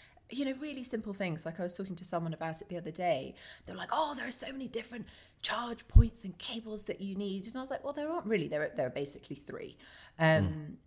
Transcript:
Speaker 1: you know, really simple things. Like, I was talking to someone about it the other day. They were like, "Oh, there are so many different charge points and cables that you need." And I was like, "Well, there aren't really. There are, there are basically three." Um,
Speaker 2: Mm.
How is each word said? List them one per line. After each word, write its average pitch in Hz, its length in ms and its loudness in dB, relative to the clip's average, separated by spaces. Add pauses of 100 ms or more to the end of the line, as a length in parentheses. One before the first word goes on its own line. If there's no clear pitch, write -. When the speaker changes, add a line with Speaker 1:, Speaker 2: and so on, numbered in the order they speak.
(300)
Speaker 1:
you 262 140 -4
know, 269 160 -2
really 277 240 -8
simple 220 300 -2
things. 180 320 -4
Like, 165 140 -6
I 180 40 -4
was 180 120 -4
talking 190 200 -6
to 170 100 -10
someone 170 280 -2
about 160 280 -4
it - 60 -12
the 175 100 -6
other 165 140 -8
day. 147 420 0 (320)
They 185 60 -12
were 180 60 -10
like, - 160 -8
"Oh, 294 220 2
there 240 120 -6
are 254 40 -6
so - 200 4
many 269 160 -8
different 226 380 -8 (380)
charge 233 440 -4
points - 380 10
and 185 140 -8
cables 220 460 -6
that - 140 -6
you 196 140 -6
need." 196 320 -4
And 226 100 -10
I 262 60 -6
was 269 80 -8
like, 262 140 -6
"Well, 285 100 -4
there 302 160 -4
aren't 339 160 -4
really. 202 220 2
There 151 160 -2
are, 143 120 -2
there 131 120 0
are - 20 -6
basically - 460 -6
three." - 420 -12 (400)
Um, 160 80 4 (220)
Speaker 2:
Mm. 156 280 -6 (120)